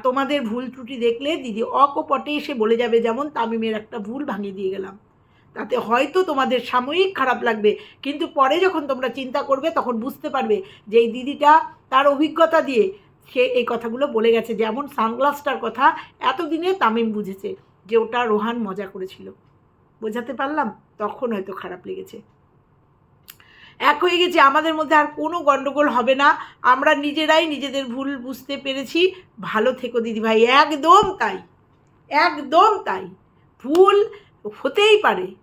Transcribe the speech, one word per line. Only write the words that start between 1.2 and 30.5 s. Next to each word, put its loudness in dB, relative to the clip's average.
দিদি -6
অকপটে 0
এসে -4
বলে 2
যাবে, 2
যেমন -2
তামিমের -4
একটা -10
ভুল -10
ভাঙিয়ে -8
দিয়ে -6
গেলাম। -10
তাতে -6
হয়তো 0
তোমাদের 0
সাময়িক -2
খারাপ 0
লাগবে, 2
কিন্তু -4
পরে 2
যখন 0
তোমরা -2
চিন্তা -6
করবে 0
তখন -2
বুঝতে -8
পারবে -2
যে 4
এই 4
দিদিটা 4
তার 4
অভিজ্ঞতা 4
দিয়ে 2
সে 2
এই 2
কথাগুলো -4
বলে 2
গেছে। 0
যেমন -4
সানগ্লাসটার -2
কথা 0
এতদিনে -2
তামিম 0
বুঝেছে -8
যে 2
ওটা 0
রোহান 0
মজা -6
করেছিল। -14
বোঝাতে -6
পারলাম? -4
তখন -6
হয়তো -6
খারাপ -14
লেগেছে। -14
এক 0
হয়ে 2
গেছে, 2
আমাদের 4
মধ্যে 0
আর 4
কোনো -6
গণ্ডগোল 0
হবে 2
না, 2
আমরা 4
নিজেরাই 0
নিজেদের -6
ভুল -6
বুঝতে -10
পেরেছি। -2
ভালো 0
থেকো -4
দিদিভাই। 0
একদম 6